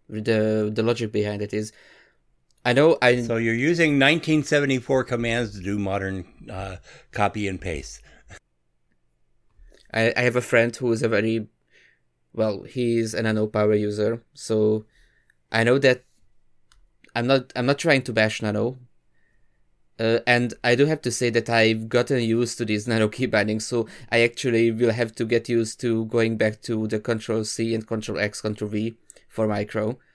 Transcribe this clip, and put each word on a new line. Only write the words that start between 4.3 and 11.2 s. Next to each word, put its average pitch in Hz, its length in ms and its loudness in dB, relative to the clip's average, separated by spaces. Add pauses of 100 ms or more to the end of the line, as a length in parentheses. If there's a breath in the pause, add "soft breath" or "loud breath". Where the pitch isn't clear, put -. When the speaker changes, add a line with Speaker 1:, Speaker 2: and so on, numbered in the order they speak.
Speaker 2:
seventy-four 135 600 0
commands 117 480 -4
to 95 100 -12
do 101 160 -2
modern, 95 460 -4 (260)
uh, 95 260 -10 (340 loud breath)
copy 104 360 -2
and 92 140 -8
paste. 78 400 -10 (1900 loud breath)
Speaker 1:
I, 113 240 2
I 123 40 0
have 123 140 2
a 123 60 0
friend 117 340 2
who 123 160 -2
is 113 100 -2
a 120 60 0
very, 110 400 0 (840 soft breath)